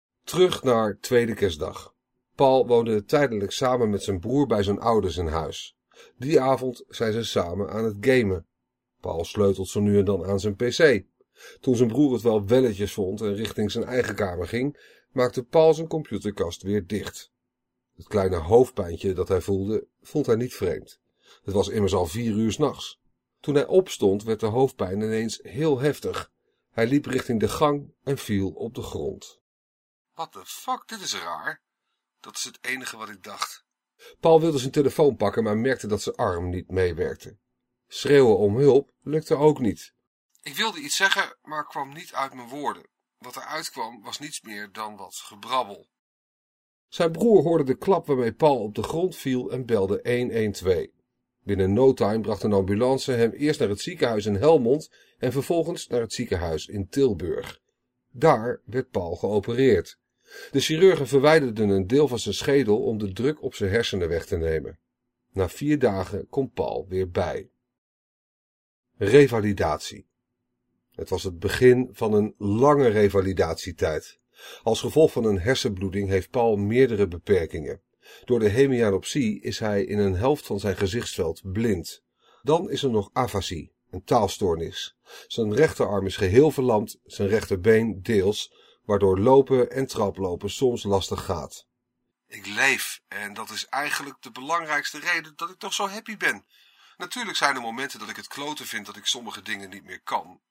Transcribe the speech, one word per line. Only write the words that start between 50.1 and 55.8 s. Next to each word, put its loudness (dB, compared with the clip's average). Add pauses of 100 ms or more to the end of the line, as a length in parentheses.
één 0
twee. -2 (500)
Binnen 2
no 6
time 0
bracht -4
een 0
ambulance 0
hem 2
eerst 0
naar 2
het -4
ziekenhuis -2
in 0
Helmond 4 (260)
en -2
vervolgens -2